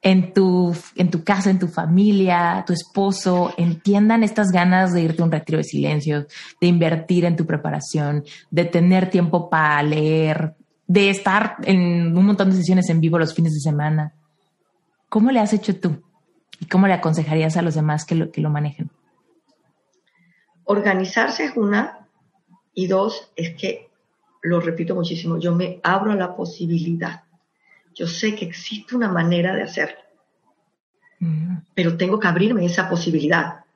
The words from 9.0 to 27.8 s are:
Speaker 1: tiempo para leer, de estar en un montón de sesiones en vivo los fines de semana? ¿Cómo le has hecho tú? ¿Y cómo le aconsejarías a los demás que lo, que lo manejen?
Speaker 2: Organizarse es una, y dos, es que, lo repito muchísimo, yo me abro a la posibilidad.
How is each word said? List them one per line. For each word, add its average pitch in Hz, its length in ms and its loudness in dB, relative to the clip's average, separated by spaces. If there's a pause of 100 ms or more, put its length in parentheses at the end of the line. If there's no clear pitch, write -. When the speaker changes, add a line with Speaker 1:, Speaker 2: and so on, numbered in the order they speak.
Speaker 1:
tiempo 170 400 0
para 151 340 2
leer, 156 720 0 (320)
de 196 220 4
estar 202 540 0
en 175 540 2
un 185 80 6
montón 196 240 4
de 185 80 4
sesiones 180 320 2
en 165 100 4
vivo 165 200 2
los 160 140 0
fines 165 200 0
de 151 60 -4
semana? 151 540 -2 (960)
¿Cómo 226 220 2
le 254 80 4
has 208 140 2
hecho 202 260 -2
tú? 156 220 -2 (580)
¿Y 160 80 -12
cómo 190 200 4
le 190 60 4
aconsejarías 160 640 0
a 170 60 0
los 165 120 -2
demás 151 300 -2
que - 100 -4
lo, 160 160 -2
que 156 100 -6
lo 156 80 -2
manejen? 147 400 -4 (1800)
Speaker 2:
Organizarse 202 800 -2
es 269 120 -6
una, 208 500 -4 (680)
y 185 140 -4
dos, 196 480 -2
es 165 200 -8
que, - 340 -10 (540)
lo 170 160 0
repito 170 360 -6
muchísimo, 170 420 -6
yo 170 160 -2
me 170 300 -4
abro 196 280 0
a 202 40 0
la 180 200 -4
posibilidad. 170 840 -6 (720)